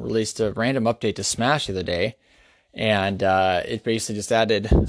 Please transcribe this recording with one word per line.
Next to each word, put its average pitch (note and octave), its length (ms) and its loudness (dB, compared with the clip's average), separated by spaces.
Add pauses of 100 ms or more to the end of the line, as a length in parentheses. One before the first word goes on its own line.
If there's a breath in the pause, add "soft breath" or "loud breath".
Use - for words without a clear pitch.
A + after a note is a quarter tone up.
released A2+ 380 -2
a G#2+ 100 2
random A#2+ 320 0
update A2+ 320 0
to G2 80 -8
Smash C3 460 -2
the F#2+ 60 -4
other F2+ 100 -4
day. F2 320 -2 (600 soft breath)
And, G2 440 0
uh, F#2+ 420 4
it A2+ 200 -6
basically A2+ 320 -2
just G#2 140 -6
added A2 380 2 (200)